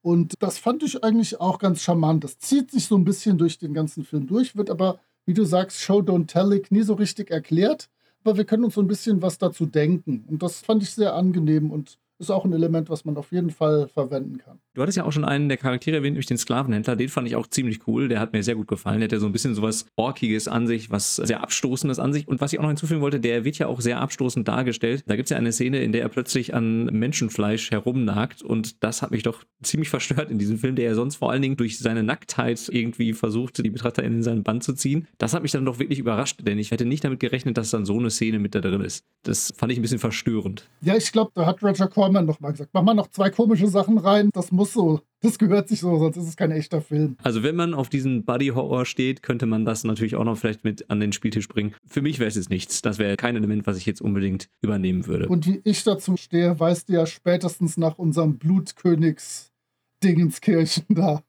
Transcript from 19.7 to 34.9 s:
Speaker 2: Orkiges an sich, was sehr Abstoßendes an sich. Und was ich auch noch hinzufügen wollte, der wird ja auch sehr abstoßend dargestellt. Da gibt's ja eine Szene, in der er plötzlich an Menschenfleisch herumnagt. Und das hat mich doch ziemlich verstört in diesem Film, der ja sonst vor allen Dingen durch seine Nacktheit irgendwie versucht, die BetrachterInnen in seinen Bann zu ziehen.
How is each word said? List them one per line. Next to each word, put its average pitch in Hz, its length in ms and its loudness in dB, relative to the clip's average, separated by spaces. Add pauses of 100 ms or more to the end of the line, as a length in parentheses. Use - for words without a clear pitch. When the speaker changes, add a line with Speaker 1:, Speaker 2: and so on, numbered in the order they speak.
Speaker 2:
Orkiges 110 520 -2
an 117 180 0
sich, 113 240 -2
was - 260 -2
sehr 117 260 -2
Abstoßendes 131 560 -2
an 135 140 0
sich. 147 160 -2
Und 131 120 -2
was 143 120 -2
ich 165 60 -4
auch - 40 0
noch 151 80 2
hinzufügen 151 300 0
wollte, 143 200 0
der 117 240 0
wird 147 140 -2
ja 139 80 0
auch 117 140 -4
sehr 120 200 0
abstoßend 123 480 -2
dargestellt. 120 580 -2
Da 104 100 0
gibt's 123 140 -2
ja 143 60 0
eine 117 160 0
Szene, 131 300 0
in 113 100 0
der 117 100 0
er 120 60 -2
plötzlich 123 460 -4
an 113 320 0
Menschenfleisch 110 840 -2
herumnagt. 113 720 -2
Und 113 400 -4
das 110 200 -4
hat - 80 -8
mich 107 140 -4
doch - 200 -4 (180)
ziemlich 151 280 -2
verstört 139 400 -2
in 110 80 -2
diesem 104 200 0
Film, 131 180 -2
der 120 100 0
ja 113 80 0
sonst 127 220 -2
vor 123 140 -2
allen 135 120 0
Dingen 135 140 0
durch 113 220 -4
seine 113 240 -2
Nacktheit 120 680 -4
irgendwie 117 420 -2
versucht, 113 460 -4
die 113 120 0
BetrachterInnen 117 480 -4
in 113 40 0
seinen 113 200 0
Bann 110 180 -2
zu 127 120 -6
ziehen. 139 340 -2 (120)